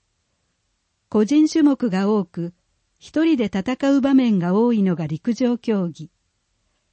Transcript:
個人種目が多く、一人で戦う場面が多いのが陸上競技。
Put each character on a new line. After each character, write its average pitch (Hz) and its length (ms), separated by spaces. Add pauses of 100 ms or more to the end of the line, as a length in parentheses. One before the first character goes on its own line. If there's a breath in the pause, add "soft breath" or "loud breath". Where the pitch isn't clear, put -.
(1080)
個 214 160
人 302 220
種 320 160
目 254 260
が 196 220
多 208 140
く、 175 280 (460)
一 - 240
人 330 140
で 233 80
戦 208 320 (140)
う 277 100
場 277 120
面 240 260
が 175 140
多 233 200
い 214 80
の 190 140
が 156 120
陸 160 260
上 240 240
競 196 320
技。 151 200 (840)